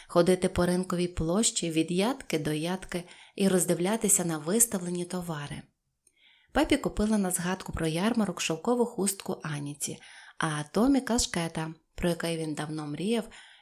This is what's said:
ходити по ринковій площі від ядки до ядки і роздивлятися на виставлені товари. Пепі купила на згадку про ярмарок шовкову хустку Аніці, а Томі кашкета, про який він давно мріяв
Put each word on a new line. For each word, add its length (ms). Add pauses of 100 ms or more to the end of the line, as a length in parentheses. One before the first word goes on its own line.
ходити 400
по 180
ринковій 420
площі 640
від 200
ядки 480
до 140
ядки 520 (320)
і 120
роздивлятися 760
на 140
виставлені 680
товари. 580 (920)
Пепі 240
купила 420
на 120
згадку 420
про 140
ярмарок 540
шовкову 460
хустку 560
Аніці, 560 (400)
а 240 (100)
Томі 280
кашкета, 720 (200)
про 140
який 280
він 180
давно 320
мріяв 380 (360)